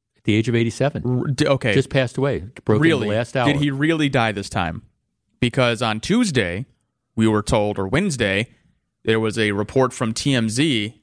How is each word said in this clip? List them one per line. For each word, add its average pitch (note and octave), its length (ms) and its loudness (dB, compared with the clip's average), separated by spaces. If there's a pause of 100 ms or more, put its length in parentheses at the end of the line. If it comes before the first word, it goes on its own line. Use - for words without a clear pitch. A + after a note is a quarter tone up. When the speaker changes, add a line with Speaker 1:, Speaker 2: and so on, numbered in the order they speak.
(160)
Speaker 1:
at - 60 -20
the G#2+ 140 2
age A2 120 2
of A#2 60 0
eighty-seven. A#2 500 0
Speaker 2:
R-, B2 280 -2
d-, D3+ 160 0
okay. C3 260 0
Speaker 1:
Just C3 160 0
passed C3 260 0
away, C3 280 -2 (200)
broke A2 120 4
in A2+ 60 2
Speaker 2:
Really? C#3+ 260 2
Speaker 1:
the G#2 80 0
last A#2+ 200 -4
hour. B2 160 2
Speaker 2:
Did C#3+ 40 0
he C#3+ 160 0
really D3+ 360 0
die A#2+ 220 2
this G2 180 -6
time? F2 340 -4 (580)
Because A#2+ 420 0
on A2 160 -2
Tuesday, B2+ 680 0 (500)
we A2 100 4
were G#2+ 160 2
told, G#2 380 0
or F#2+ 80 -4
Wednesday, A#2 600 0 (520)
there A2+ 160 0
was A2 220 -2
a G#2+ 100 2
report A2+ 420 0
from A2+ 220 -4
T C#3 220 -2
M A2+ 120 0
Z A2+ 540 -2